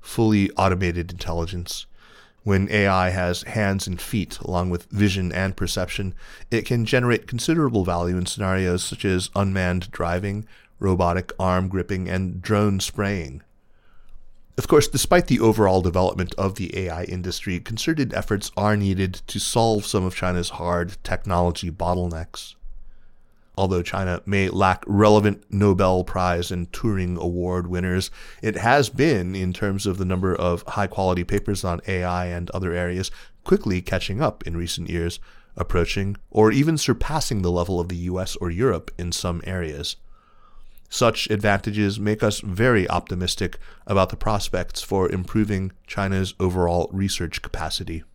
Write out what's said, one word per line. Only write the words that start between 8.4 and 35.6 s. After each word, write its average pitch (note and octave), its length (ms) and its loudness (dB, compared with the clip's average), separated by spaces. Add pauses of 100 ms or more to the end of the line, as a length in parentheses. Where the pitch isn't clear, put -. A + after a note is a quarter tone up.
such - 200 -8
as F#2 300 0
unmanned F#2 560 0
driving, G2 560 -2 (340)
robotic F2+ 580 2
arm F#2 300 2
gripping, F#2 400 -4
and F#2 340 -4
drone G#2 380 2
spraying. G2 600 -4 (1200)
Of - 80 -6
course, - 220 6
despite F3 400 2
the B2 100 4
overall G#2 420 6
development F2+ 560 0
of G2 200 0
the E2+ 200 -6
A F#2 140 -4
I E2+ 140 -6
industry, F2+ 560 -4
concerted D3 520 -2
efforts - 440 -2
are G#2 200 2
needed F#2+ 380 0 (140)
to - 100 -6
solve A2 480 2
some G2 180 0
of F2+ 120 -4
China's F2+ 340 -2
hard F2 540 -2
technology F2 640 0
bottlenecks. E2+ 880 -4 (1000)
Although F#2 260 2
China F2+ 440 -2
may G2 220 2
lack F#2+ 380 2
relevant G#2 640 6
Nobel F#2+ 540 4
Prize F2+ 460 0
and F2 220 -6
Turing F#2 440 -2
Award F2 520 -2
winners, F2+ 420 0 (320)
it G#2+ 140 -2
has A#2+ 320 4
been, G2 480 0
in F#2 160 -2
terms G2+ 340 -2
of F#2+ 120 0
the G2 60 0
number F#2 300 0
of F2 320 0
high-quality F#2 580 0
papers G2+ 380 -2
on F2+ 240 -2
A F#2 160 -2
I F2+ 240 -2
and F2 240 -6
other F#2 220 -4
areas, F2+ 380 -2 (340)
quickly - 360 2
catching F#2+ 400 -4
up - 260 -2
in E2 100 -6
recent E2+ 340 -6
years, E2+ 300 -4 (360)
approaching G2 600 0 (140)